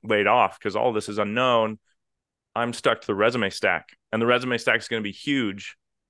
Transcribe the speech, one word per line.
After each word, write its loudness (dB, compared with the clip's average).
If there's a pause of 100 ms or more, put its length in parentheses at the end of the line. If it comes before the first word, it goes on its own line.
laid 2
off 4
'cause -4
all 0
this -4
is -8
unknown, 0 (760)
I'm -2
stuck 0
to -20
the 0
resume 2
stack, -2 (160)
and 0
the 0
resume 2
stack 0
is -14
gonna -4
be -6
huge -4 (340)